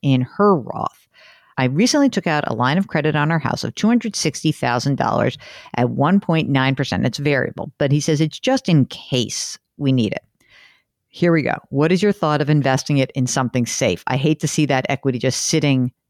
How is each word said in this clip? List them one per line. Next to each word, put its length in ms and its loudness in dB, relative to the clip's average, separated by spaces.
in 200 2
her 340 2
Roth. 500 -8
I 60 0
recently 440 2
took 180 -2
out 200 0
a 80 -4
line 240 0
of 100 -2
credit 280 0
on 140 0
our 80 0
house 260 -4
of 100 -6
two 120 -2
hundred 300 0
sixty 360 -2
thousand 440 -2
dollars 400 0
at 140 0
one 300 2
point 280 0
nine 260 0
percent. 300 -2
It's 140 -4
variable, 580 -2
but," 160 0
he 80 4
says, 200 0
"it's 180 -2
just 300 0
in 180 4
case 720 -6
we 160 0
need 200 0
it." 120 -8
Here 240 0
we 100 2
go. 140 -2
"What 200 0
is 120 2
your 100 4
thought 280 0
of 80 0
investing 500 2
it 160 0
in 120 0
something 400 -2
safe? 400 -2
I 100 -2
hate 240 0
to 80 -2
see 180 0
that 220 0
equity 300 -2
just 300 -2
sitting 440 0